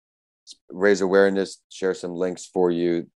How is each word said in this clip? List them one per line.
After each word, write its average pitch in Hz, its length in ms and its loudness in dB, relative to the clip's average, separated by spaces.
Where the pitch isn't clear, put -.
s-, - 80 -20
raise 95 320 2
awareness, 98 640 2
share 95 260 -6
some 87 200 -10
links 87 320 -6
for 90 260 0
you. 85 360 -2